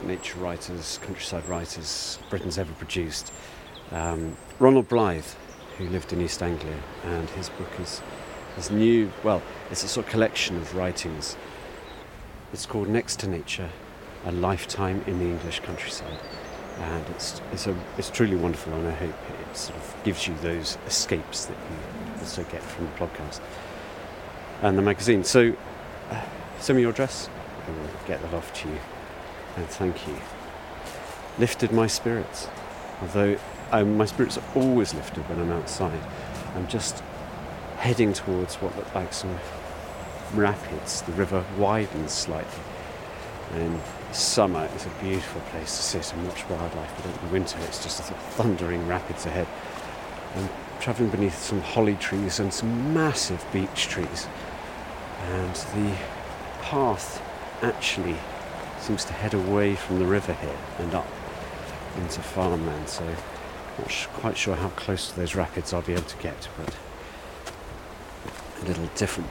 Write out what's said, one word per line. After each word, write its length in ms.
nature 360
writers, 640
countryside 440
writers 720
Britain's 280
ever 160
produced, 580
um, 440
Ronald 300
Blythe, 340
who 100
lived 240
in 80
East 240
Anglia, 360
and 260
his 180
book 220
is, 200
is 140
new, 400
well, 180
it's 140
a 40
sort 200
of 40
collection 440
of 200
writings. 600
It's 120
called 220
Next 320
to 80
Nature, 420
A 60
Lifetime 720
in 140
the 60
English 340
Countryside. 580
And 300
it's, 320
it's, 160
a, 80
it's 120
truly 280
wonderful, 360
and 140
I 40
hope 220
it 80
sort 200
of 260
gives 220
you 100
those 420
escapes 580
that 120
you 600
also 260
get 180
from 220
the 80
podcast 480
and 160
the 40
magazine. 420
So, 300
uh, 120
send 200
me 40
your 100
address, 380
I 40
will 160
get 160
that 100
off 180
to 60
you. 120
And 120
thank 400
you. 100
Lifted 340
my 160
spirits. 640
Although, 360
um, 240
my 100
spirits 320
are 60
always 400
lifted 340
when 100
I'm 120
outside. 500
I'm 120
just 360
heading 340
towards 440
what 200
look 180
like 200
some 260
rapids. 720
The 100
river 320
widens 540
slightly. 520
And 260
summer 640
is 100
a 40
beautiful 420
place 340
to 60
sit 300
and 140
watch 220
wildlife, 480
but 80
in 220
the 40
winter 300
it's 200
just 200
a 20
th-, 160
thundering 540
rapids 400
ahead. 220
I'm 140
travelling 280
beneath 320
some 200
holly 340
trees 440
and 140
some 400
massive 600
beech 340
trees. 400
And 260
the 400
path 600
actually 560
seems 240
to 80
head 200
away 420
from 240
the 60
river 280
here 240
and 140
up 140
into 240
farmland, 680
so 160
not 120
sh-, 180
quite 300
sure 180
how 140
close 400
to 60
those 180
rapids 380
I'll 100
be 120
able 100
to 140
get, 400
but 180
a 40
little 300
different, 360